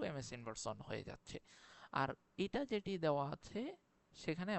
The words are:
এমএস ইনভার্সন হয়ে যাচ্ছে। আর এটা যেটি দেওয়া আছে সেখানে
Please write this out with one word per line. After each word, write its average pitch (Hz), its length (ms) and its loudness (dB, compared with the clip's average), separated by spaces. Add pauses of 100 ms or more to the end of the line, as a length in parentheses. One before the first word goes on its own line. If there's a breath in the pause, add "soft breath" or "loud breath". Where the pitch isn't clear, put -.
এমএস 139 280 -4
ইনভার্সন 110 400 -4 (100)
হয়ে 107 220 -2
যাচ্ছে। - 280 -10 (640 loud breath)
আর 135 80 4 (360)
এটা 247 160 0 (100)
যেটি 202 220 2 (120)
দেওয়া 143 200 6 (100)
আছে - 260 -6 (600)
সেখানে 175 360 0